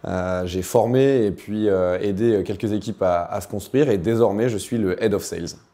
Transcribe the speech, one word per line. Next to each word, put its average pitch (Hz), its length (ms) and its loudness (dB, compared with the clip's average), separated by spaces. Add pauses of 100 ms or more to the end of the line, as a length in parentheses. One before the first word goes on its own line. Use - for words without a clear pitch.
Euh, 92 420 -2
j'ai 90 160 -4
formé 123 640 2
et 101 40 0
puis, 107 380 -2
euh, 92 320 2
aidé 101 440 2
quelques 104 280 -4
équipes 104 300 -4
à, 87 220 2
à 101 160 -6
se - 60 -14
construire 127 440 0
et 101 80 2
désormais, 110 500 2
je 107 100 -2
suis 113 200 -4
le 92 220 0
Head 104 140 2
of 92 80 -2
Sales. 85 340 -8 (180)